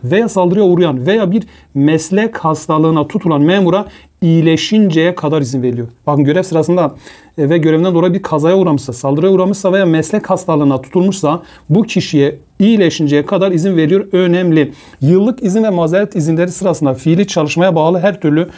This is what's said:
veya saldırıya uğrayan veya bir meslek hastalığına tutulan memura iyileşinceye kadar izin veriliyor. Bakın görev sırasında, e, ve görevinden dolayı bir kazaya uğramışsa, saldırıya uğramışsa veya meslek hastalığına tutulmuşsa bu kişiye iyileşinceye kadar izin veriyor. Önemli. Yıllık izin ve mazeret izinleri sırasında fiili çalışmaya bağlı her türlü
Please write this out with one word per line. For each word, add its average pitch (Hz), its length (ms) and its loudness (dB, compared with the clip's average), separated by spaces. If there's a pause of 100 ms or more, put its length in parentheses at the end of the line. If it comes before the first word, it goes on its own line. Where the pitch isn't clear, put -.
veya 196 240 0
saldırıya 190 360 0
uğrayan 165 420 0
veya 202 260 0
bir 220 100 0 (320)
meslek 160 600 0
hastalığına 156 720 0
tutulan 151 340 0
memura 190 440 2 (360)
iyileşinceye 165 920 2
kadar 156 280 -2
izin 127 200 -4
veriliyor. 120 260 -4 (180)
Bakın 147 180 2
görev 151 180 0
sırasında, 170 520 -2 (440)
e, 143 120 0
ve 175 80 2
görevinden 160 360 2
dolayı 170 200 2
bir 196 80 -4
kazaya 160 360 0
uğramışsa, 160 340 -2
saldırıya 151 400 0
uğramışsa 190 400 0
veya 190 140 2
meslek 160 440 -2
hastalığına 147 520 0
tutulmuşsa 175 600 -2 (280)
bu 190 120 2
kişiye 151 560 -2 (200)
iyileşinceye 165 680 2
kadar 190 260 0
izin 175 240 0
veriyor. 165 360 0
Önemli. 175 600 2 (280)
Yıllık 190 420 2
izin 202 200 0
ve 220 80 0
mazeret 180 460 -2
izinleri 165 340 0
sırasında 156 440 -2
fiili 165 320 0
çalışmaya 170 480 0
bağlı 165 240 0
her 180 220 -2
türlü 160 380 0